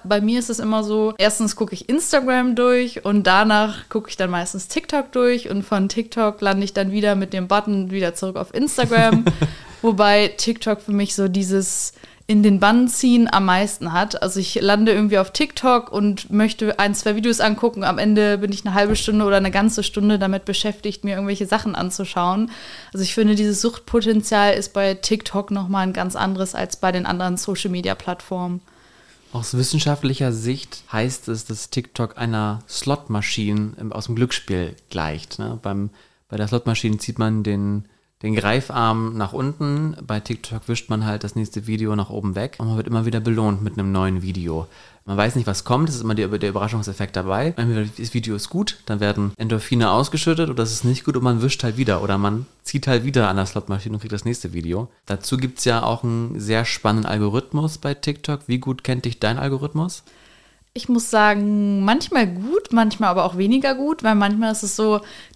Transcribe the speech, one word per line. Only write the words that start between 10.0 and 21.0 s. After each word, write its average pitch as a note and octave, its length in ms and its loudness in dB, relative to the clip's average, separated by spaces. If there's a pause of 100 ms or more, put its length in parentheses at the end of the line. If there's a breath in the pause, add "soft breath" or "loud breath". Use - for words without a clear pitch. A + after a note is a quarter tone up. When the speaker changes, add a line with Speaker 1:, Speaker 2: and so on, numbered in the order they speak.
Speaker 1:
TikTok A3 420 -2
für G#3 140 -4
mich G3+ 200 0
so G3 140 2
dieses F#3+ 640 0 (360 loud breath)
in G#3 160 6
den G3 180 6
Bann A#3 260 6
ziehen A#3+ 420 6
am G3 140 4
meisten F#3+ 480 0
hat. F#3 300 0
Also F#3 180 0
ich - 220 -4
lande G#3+ 320 6
irgendwie G#3 240 4
auf F#3+ 160 2
TikTok A#3+ 580 2
und G3+ 400 0
möchte G#3+ 480 2
ein, G3+ 160 2
zwei G#3+ 220 0
Videos A3+ 240 0
angucken. G#3+ 420 0
Am F3+ 140 0
Ende G#3 400 4
bin G3+ 160 -2
ich G3 120 -8
eine F#3+ 80 0
halbe G3+ 220 4
Stunde G#3+ 300 2
oder G3 100 4
eine F#3+ 160 2
ganze G#3 320 2
Stunde G#3 340 2
damit F#3+ 280 -2
beschäftigt, G#3 580 -4